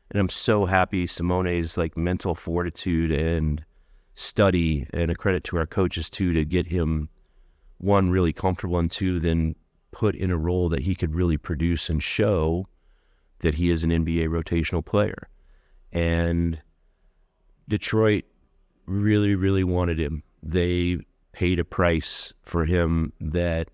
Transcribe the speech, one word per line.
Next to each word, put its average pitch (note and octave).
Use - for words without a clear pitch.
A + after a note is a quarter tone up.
And G2
I'm F#2+
so G#2
happy F#2
Simone's, F2
like, E2
mental F2
fortitude E2
and D#2
study, E2+
and E2+
a E2
credit F#2
to -
our D#2+
coaches F2+
too, F#2
to D#2+
get F2
him, D#2+
one, F#2+
really F2+
comfortable, F2+
and E2+
two, F#2
then E2
put -
in F#2
a F2
role F2
that D2
he F#2
could E2
really E2+
produce E2
and D#2
show F#2
that D#2
he E2+
is E2
an E2
N E2
B E2
A D#2+
rotational E2
player. -
And E2+
Detroit G#2+
really, G2+
really F#2+
wanted F2+
him. D2+
They F2
paid F2+
a E2+
price -
for E2+
him E2
that E2